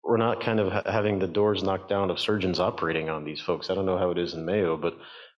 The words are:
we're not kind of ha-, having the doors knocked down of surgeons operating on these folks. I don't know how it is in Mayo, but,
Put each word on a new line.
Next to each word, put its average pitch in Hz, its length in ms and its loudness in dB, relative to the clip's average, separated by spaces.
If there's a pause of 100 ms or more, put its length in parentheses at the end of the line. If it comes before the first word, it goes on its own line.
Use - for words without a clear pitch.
we're 95 140 2
not 117 260 2
kind 110 160 2
of 95 120 2
ha-, 101 200 -2
having 104 260 2
the 92 100 0
doors 104 360 2
knocked 95 260 -2
down 98 220 2
of 85 80 -2
surgeons 92 400 0
operating 80 500 0
on 78 160 -4
these 76 160 -8
folks. 85 300 -4
I - 20 2
don't 95 140 0
know 92 100 2
how 90 140 2
it 85 80 0
is 85 160 -4
in 80 100 -6
Mayo, 90 320 2
but, - 180 -4 (420)